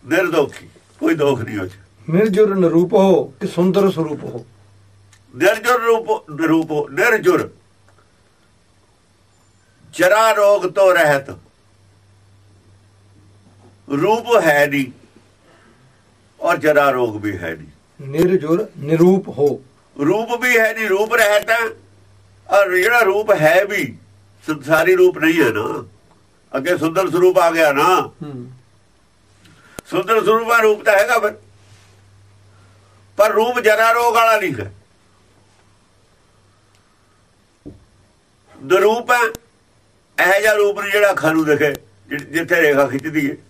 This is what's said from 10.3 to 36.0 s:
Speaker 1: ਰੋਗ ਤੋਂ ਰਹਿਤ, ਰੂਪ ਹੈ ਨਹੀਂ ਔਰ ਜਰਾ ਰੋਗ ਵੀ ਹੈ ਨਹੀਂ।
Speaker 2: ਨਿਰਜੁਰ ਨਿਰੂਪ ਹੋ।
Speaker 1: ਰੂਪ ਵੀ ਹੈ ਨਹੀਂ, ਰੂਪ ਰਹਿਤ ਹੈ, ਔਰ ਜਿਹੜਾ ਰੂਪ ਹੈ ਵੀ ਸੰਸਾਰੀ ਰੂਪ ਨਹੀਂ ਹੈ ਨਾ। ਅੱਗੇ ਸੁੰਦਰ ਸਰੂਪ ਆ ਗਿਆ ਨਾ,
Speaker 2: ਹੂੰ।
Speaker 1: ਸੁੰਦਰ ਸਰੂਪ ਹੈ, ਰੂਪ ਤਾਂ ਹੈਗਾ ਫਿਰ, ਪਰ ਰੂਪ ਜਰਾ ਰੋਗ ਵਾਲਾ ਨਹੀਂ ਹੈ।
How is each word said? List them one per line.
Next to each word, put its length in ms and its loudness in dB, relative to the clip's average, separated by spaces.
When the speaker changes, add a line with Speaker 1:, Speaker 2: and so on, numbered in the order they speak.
Speaker 1:
ਰੋਗ 360 2
ਤੋਂ 260 2
ਰਹਿਤ, 360 0
ਰੂਪ 360 -2
ਹੈ 260 2
ਨਹੀਂ 180 -2
ਔਰ 180 -2
ਜਰਾ 320 2
ਰੋਗ 320 -4
ਵੀ 160 -6
ਹੈ 180 -10
ਨਹੀਂ। 120 -20
Speaker 2:
ਨਿਰਜੁਰ 680 -2
ਨਿਰੂਪ 520 2
ਹੋ। 340 -2
Speaker 1:
ਰੂਪ 360 -2
ਵੀ 160 2
ਹੈ 160 2
ਨਹੀਂ, 140 -8
ਰੂਪ 260 -2
ਰਹਿਤ 360 2
ਹੈ, 80 2
ਔਰ 260 2
ਜਿਹੜਾ 260 2
ਰੂਪ 300 0
ਹੈ 340 2
ਵੀ 320 -8
ਸੰਸਾਰੀ 480 0
ਰੂਪ 220 2
ਨਹੀਂ 260 0
ਹੈ 60 2
ਨਾ। 360 -6
ਅੱਗੇ 200 -4
ਸੁੰਦਰ 320 -2
ਸਰੂਪ 280 2
ਆ 140 2
ਗਿਆ 220 2
ਨਾ, 280 2
Speaker 2:
ਹੂੰ। 280 -16
Speaker 1:
ਸੁੰਦਰ 340 -2
ਸਰੂਪ 280 0
ਹੈ, 100 2
ਰੂਪ 220 0
ਤਾਂ 140 2
ਹੈਗਾ 220 2
ਫਿਰ, 180 -4
ਪਰ 140 2
ਰੂਪ 280 0
ਜਰਾ 320 2
ਰੋਗ 240 0
ਵਾਲਾ 220 2
ਨਹੀਂ 160 -4
ਹੈ। 200 -12